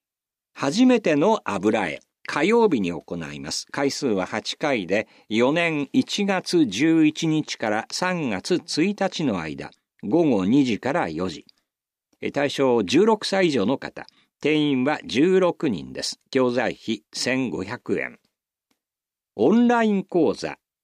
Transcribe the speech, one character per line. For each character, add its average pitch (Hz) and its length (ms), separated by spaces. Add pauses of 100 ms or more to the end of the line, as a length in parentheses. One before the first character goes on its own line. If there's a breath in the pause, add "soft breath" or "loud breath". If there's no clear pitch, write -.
(540)
初 180 320
め 247 140
て 170 140
の 190 300
油 101 420
絵、 73 140 (260)
火 147 160
曜 220 260
日 143 120
に 90 100
行 - 260 (160)
い 73 60
ま 71 140
す。 - 180
回 139 220
数 143 160
は 95 180
八 - 300
回 123 320
で、 95 180 (220 soft breath)
四 117 240
年 160 400
一 131 320
月 180 420
十 156 400
一 151 220
日 156 280
か 110 140
ら 107 220
三 180 360
月 104 280
一 190 420
日 190 240
の 107 180
間、 73 300 (320)
午 160 220
後 113 200
二 135 200
時 113 160
か 135 140
ら 156 140
四 82 200
時。 76 180 (760)
え、 107 120
対 143 180
象 123 320
十 135 240
六 220 180
歳 190 220
以 160 60
上 98 140
の 135 120
方。 - 260 (360 soft breath)
定 151 160
員 143 280
は 147 200
十 175 360
六 165 280
人 123 240
で - 120
す。 - 160 (100)
教 127 220
材 120 280
費 - 220 (100)
千 127 380
五 - 140
百 107 340
円。 65 220 (1120)
オ 135 180
ン 240 140
ラ 240 160
イ 220 80
ン 196 140
講 147 280
座、 78 260 (260)